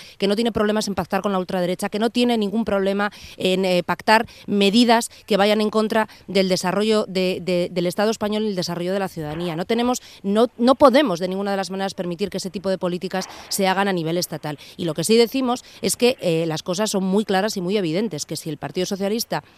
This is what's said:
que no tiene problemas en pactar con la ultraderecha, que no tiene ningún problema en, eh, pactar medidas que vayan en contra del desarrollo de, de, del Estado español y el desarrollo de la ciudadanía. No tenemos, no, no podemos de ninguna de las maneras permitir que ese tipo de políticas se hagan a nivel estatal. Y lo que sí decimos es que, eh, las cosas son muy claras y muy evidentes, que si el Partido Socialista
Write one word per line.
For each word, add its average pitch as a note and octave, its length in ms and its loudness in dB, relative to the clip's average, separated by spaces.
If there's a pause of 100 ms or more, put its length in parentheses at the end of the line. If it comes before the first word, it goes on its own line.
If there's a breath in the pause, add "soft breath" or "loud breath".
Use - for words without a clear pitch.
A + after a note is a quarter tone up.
(180 loud breath)
que G3 100 0
no G3+ 80 2
tiene A#3 160 0
problemas G#3+ 360 0
en G3+ 60 -4
pactar G3 280 -2
con G3+ 100 -2
la F#3+ 60 0
ultraderecha, F#3 500 -2
que G#3 100 -6
no A3+ 120 0
tiene A#3+ 280 2
ningún G#3 260 -2
problema G3 460 0 (260 loud breath)
en, F#3 280 0
eh, F3+ 180 2
pactar A3 440 2 (200 loud breath)
medidas A3 640 4 (160 soft breath)
que G#3 100 2
vayan G#3 240 4
en G#3+ 100 0
contra A3 380 0 (180 loud breath)
del F#3+ 220 2
desarrollo G3 580 0
de, F#3 360 -2
de, F3 300 0
del F3 140 -2
Estado G3+ 240 0
español G#3+ 320 -2
y A3 60 -2
el G3+ 80 -4
desarrollo F3 360 -4
de G3+ 60 -2
la G3 100 -2
ciudadanía. D#3+ 480 -6
No F3+ 80 -4
tenemos, A#3+ 380 -2 (200 loud breath)
no, G#3 260 2 (100)
no A#3+ 160 6
podemos B3 440 6
de F3+ 100 -2
ninguna G3 240 -4
de G3+ 40 0
las F#3+ 140 -4
maneras F#3+ 240 -4
permitir F3+ 340 -4
que F#3 80 -8
ese F#3 140 -6
tipo G3 180 -6
de F#3+ 80 0
políticas F#3 520 -6 (200 loud breath)
se - 180 0
hagan F#3+ 220 2
a G3 40 2
nivel E3+ 260 0
estatal. D3+ 400 -6 (180 loud breath)
Y F#3 80 -6
lo E3 80 -2
que D#3+ 120 -4
sí A3 120 4
decimos B3 480 2 (160 loud breath)
es - 160 -2
que, B3 240 2
eh, E3 260 0
las D#3 160 -4
cosas G3 280 -4
son F#3+ 140 0
muy G3 200 2
claras G3+ 320 0
y G3+ 40 -4
muy F3+ 160 -2
evidentes, F3 500 -2
que D#3+ 100 -8
si D#3+ 140 -10
el D3 80 -8
Partido D#3+ 280 -4
Socialista G3 560 -4 (160 soft breath)